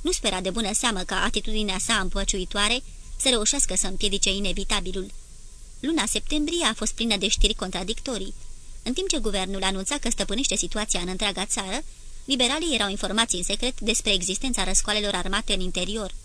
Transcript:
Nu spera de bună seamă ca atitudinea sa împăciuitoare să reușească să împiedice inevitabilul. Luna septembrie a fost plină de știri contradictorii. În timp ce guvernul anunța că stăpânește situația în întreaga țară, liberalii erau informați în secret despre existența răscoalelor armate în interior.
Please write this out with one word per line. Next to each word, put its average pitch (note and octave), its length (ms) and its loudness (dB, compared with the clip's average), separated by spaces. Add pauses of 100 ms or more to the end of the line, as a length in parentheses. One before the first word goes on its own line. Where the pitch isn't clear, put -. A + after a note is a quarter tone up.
Nu E4+ 120 0
spera F#3 280 0
de F#3 100 0
bună G#3 220 0
seamă G#3+ 280 2
ca F#3 220 0
atitudinea G#3 560 0
sa A#3 160 2
împăciuitoare G3+ 880 2 (340)
să - 120 2
reușească A#3 460 4
să F#3 120 2
împiedice G3 440 2
inevitabilul. G3 800 0 (720)
Luna D4+ 260 2
septembrie D4+ 580 0
a A3 100 4
fost - 180 0
plină A3+ 240 0
de G3 120 0
știri G#3+ 260 6
contradictorii. F#3+ 800 -4 (480)
În A#3 100 -4
timp F#4 160 0
ce F4 100 2
guvernul G3 440 0
anunța G3 360 0
că - 120 0
stăpânește G#3 460 0
situația G#3 440 -2
în F#3 80 -2
întreaga G3 380 -2
țară, G#3 380 -4 (400)
liberalii C#4 500 2
erau G#3 160 2
informați G#3+ 440 0
în F3+ 80 -2
secret A#3+ 380 -2
despre G#3+ 320 2
existența F#3+ 520 0
răscoalelor G#3 500 2
armate G3 400 0
în F#3 60 2
interior. F#3 540 -2 (100)